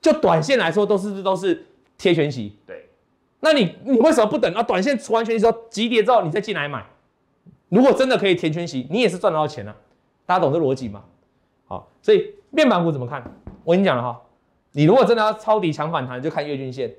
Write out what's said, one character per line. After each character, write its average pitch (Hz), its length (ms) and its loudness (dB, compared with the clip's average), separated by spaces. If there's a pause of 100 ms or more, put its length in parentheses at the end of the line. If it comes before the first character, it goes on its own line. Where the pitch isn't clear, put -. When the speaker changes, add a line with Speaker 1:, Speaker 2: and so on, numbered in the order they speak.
Speaker 1:
就 320 120 4
短 175 280 2
线 247 180 0
来 170 120 0
说 208 140 0
都 208 120 0
是， 196 260 -6
都 190 120 0
是 180 300 -2 (320)
贴 180 160 2
权 156 180 0
息。 104 340 -12
Speaker 2:
对。 87 200 -18 (560)
Speaker 1:
那 311 120 4
你， 226 200 2 (120)
你 254 140 2
为 311 120 6
什 247 100 2
么 214 60 4
不 302 100 -4
等 175 160 0
啊？ 214 80 -2
短 190 220 -2
线 262 160 -2
除 - 140 -6
完 226 100 0
权 226 100 -4
息 226 60 -2
之 220 100 4
后， 226 80 -2 (120)
急 220 180 -4
跌 220 160 2
之 214 80 2
后 226 120 4
你 160 60 -4
再 185 120 -4
进 208 120 -8
来 147 140 -4
买， 135 180 -10 (840)
如 196 120 4
果 254 120 6
真 262 160 2
的 240 80 2
可 202 100 0
以 185 80 2
填 165 160 -2
权 170 160 -6
息， 131 220 -8
你 185 100 -2
也 240 80 2
是 175 100 -2
赚 185 140 0
得 156 80 -2
到 151 80 0
钱 104 180 -10
啊。 104 80 -16 (520)
大 180 100 -2
家 185 60 2
懂 147 100 2
这 160 80 0
逻 135 160 0
辑 131 140 -10
吗？ 101 120 -16 (640)
好， 98 220 -14 (140)
所 214 120 2
以 - 220 0 (140)
面 294 180 2
板 208 160 2
股 165 80 0
怎 143 80 -6
么 123 80 -8
看？ 135 160 -12 (400)
我 165 100 0
已 185 40 4
经 196 80 2
讲 151 100 2
了 120 80 -2
哈， 123 180 -8 (520)
你 147 100 2
如 165 100 6
果 254 120 6
真 233 100 4
的 220 80 0
要 214 80 2
抄 214 260 0
底 185 140 0
强 147 180 -6
反 151 160 -4
弹， 127 160 -10
就 151 80 -4
看 151 160 -6
月 147 120 -6
均 131 140 -10
线。 123 280 -8